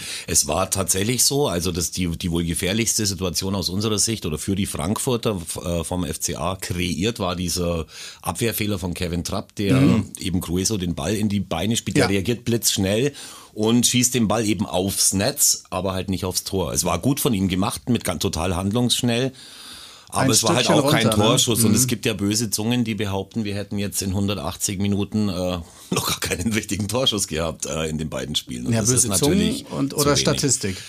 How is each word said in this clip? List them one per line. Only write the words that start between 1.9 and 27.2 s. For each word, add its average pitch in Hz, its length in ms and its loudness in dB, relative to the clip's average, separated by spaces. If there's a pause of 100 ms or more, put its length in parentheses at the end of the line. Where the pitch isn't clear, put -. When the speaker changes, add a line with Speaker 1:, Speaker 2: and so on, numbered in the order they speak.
Speaker 1:
die, 92 160 -2
die 85 220 -2
wohl 85 140 2
gefährlichste 98 640 0
Situation 95 480 -2
aus 95 160 -2
unserer 104 280 0
Sicht 110 280 -2
oder 78 120 -2
für - 160 -2
die 95 120 0
Frankfurter, 104 760 -2 (240)
äh, 85 180 -2
vom 90 220 -4
F 76 160 -6
C 85 160 -4
A 85 200 -2
kreiert 90 640 -4
war 101 160 -2
dieser 85 500 -2 (340)
Abwehrfehler 104 580 -2
von 90 140 -4
Kevin 85 320 -4
Trapp, - 320 -8
der 101 240 2
Speaker 2:
Mhm. 117 300 4 (100)
Speaker 1:
eben 90 200 0
Grueso 92 360 0
den 87 180 -2
Ball 76 200 -2
in 107 160 0
die 101 100 2
Beine 95 360 -2
spielt, - 200 -2
der 143 80 6
Speaker 2:
Ja. 110 60 0
Speaker 1:
reagiert 101 340 0
blitzschnell 113 680 2 (400)
und 113 320 4
schießt 123 280 2
den 113 140 4
Ball 110 160 2
eben 104 220 0
aufs 92 480 0
Netz, - 560 2
aber 95 240 -2
halt 92 160 -4
nicht 95 160 -2
aufs 92 180 -4
Tor. 87 280 -2
Es 78 120 0
war 87 140 0
gut 131 200 2
von 139 160 2
ihm 95 140 2
gemacht, 95 400 -2
mit 117 160 0
ganz, 80 160 -2
total 90 360 0
handlungsschnell. 120 760 0 (800)
Aber 123 120 2
Speaker 2:
Ein 135 60 4
Speaker 1:
es 143 120 4
war 110 120 4
halt 123 120 2
Speaker 2:
Stückchen - 180 4
Speaker 1:
auch 139 60 2
kein 113 160 4
Speaker 2:
runter, 110 100 4
ne? 104 80 6
Speaker 1:
Torschuss. 117 400 4
Und 101 100 6
es 120 100 4
Speaker 2:
Mhm. - 20 2
Speaker 1:
gibt 120 200 -2
ja 117 60 2
böse 104 380 0
Zungen, 117 340 0
die 110 100 -2
behaupten, 98 500 -2
wir 101 100 -4
hätten 101 240 -6
jetzt 101 240 -2
in 95 120 -2
hundertachtzig 98 640 -2
Minuten, 101 520 2
äh, - 20 -4
<laughs> 90 580 -4
noch - 160 0
gar - 140 -2
keinen 98 320 -2
richtigen 104 340 -2
Torschuss 110 420 0